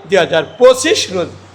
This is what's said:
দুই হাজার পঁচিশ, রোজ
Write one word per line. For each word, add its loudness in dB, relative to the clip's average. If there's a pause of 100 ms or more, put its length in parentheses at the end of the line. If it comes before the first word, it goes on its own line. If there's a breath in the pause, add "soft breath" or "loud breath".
দুই 0
হাজার -2 (140)
পঁচিশ, 2 (140)
রোজ -6 (240)